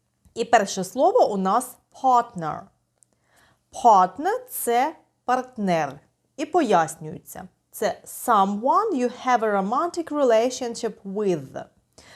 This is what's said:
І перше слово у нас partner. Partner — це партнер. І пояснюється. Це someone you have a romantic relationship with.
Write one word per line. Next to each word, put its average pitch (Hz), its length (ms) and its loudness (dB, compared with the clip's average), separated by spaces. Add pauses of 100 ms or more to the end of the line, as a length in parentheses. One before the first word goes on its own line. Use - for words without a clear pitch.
(340)
І 220 100 -4
перше 196 400 0
слово 311 480 2
у 202 40 -4
нас 196 400 -2 (260)
partner. 240 580 0 (1200)
Partner — 220 480 4 (180)
це 247 460 -2 (280)
партнер. 190 760 -2 (360)
І 302 100 -6
пояснюється. 185 1000 -2 (220)
Це - 360 -6
someone 240 880 0
you 247 160 -2 (160)
have 247 140 2
a 208 220 0
romantic 320 460 -4
relationship 240 840 0 (120)
with. 190 600 -4 (520)